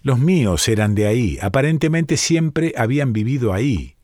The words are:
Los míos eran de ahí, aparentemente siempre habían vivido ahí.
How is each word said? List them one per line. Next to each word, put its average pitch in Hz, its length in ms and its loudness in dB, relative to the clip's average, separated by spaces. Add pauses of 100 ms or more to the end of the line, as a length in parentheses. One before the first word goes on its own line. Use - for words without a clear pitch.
Los 131 160 0
míos 131 480 2
eran 107 300 2
de 104 100 2
ahí, 107 340 0
aparentemente 156 760 0
siempre 160 600 -2
habían 127 360 0
vivido 110 400 -2
ahí. 95 520 -2